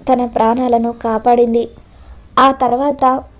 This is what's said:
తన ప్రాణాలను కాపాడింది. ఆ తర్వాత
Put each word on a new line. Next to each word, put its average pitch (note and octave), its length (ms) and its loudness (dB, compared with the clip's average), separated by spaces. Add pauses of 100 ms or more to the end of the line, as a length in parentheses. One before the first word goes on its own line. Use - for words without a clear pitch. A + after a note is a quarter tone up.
(120)
తన B3 140 0
ప్రాణాలను A#3 680 0
కాపాడింది. A#3 760 0 (720)
ఆ C4+ 140 4
తర్వాత C4+ 680 0 (180)